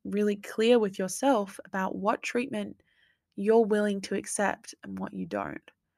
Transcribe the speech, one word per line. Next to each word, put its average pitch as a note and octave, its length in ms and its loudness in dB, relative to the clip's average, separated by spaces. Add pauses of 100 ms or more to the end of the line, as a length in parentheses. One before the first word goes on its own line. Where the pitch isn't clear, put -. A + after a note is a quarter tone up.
really G3+ 320 0
clear A3+ 420 4
with G3+ 180 -2
yourself G3+ 680 0
about F#3+ 300 -4
what G3 280 -2
treatment A3 560 -4 (560)
you're A3 300 4
willing G#3 360 2
to G3 140 -6
accept - 580 -4 (100)
and F#3+ 140 -10
what G3 160 -8
you C#3 120 -8
don't. G2 460 -8 (260)